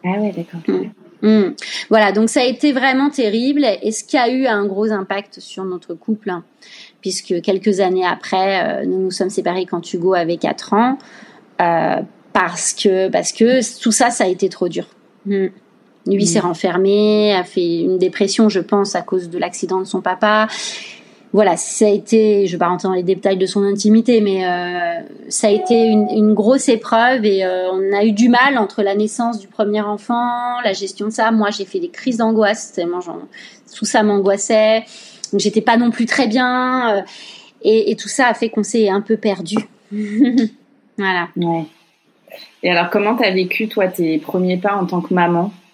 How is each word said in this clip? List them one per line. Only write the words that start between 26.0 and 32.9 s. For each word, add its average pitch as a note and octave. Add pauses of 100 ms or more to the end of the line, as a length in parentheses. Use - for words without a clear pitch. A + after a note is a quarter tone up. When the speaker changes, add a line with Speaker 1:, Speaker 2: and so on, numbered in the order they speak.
Speaker 2:
une G#3+
grosse B3
épreuve A#3
et, G3
euh, F#3
on F#3+
a G3+
eu A3+
du A3
mal B3+
entre G3+
la G3
naissance G#3+
du -
premier G#3
enfant, A#3+
la G3+
gestion G3
de A3
ça. A3
Moi, G#3+
j'ai G#3
fait F#3+
des E3+
crises A#3+
d'angoisse, A3
tellement F3